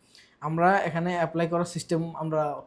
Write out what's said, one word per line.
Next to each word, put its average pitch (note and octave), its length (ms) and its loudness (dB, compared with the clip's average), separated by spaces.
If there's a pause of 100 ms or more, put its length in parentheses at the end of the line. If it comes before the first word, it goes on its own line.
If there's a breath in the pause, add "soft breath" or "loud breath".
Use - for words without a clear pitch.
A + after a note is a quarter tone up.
(400 soft breath)
আমরা E3+ 380 4
এখানে E3+ 380 -2
অ্যাপ্লাই E3 320 0
করার E3+ 160 0
সিস্টেম E3 500 -4
আমরা D#3 520 -2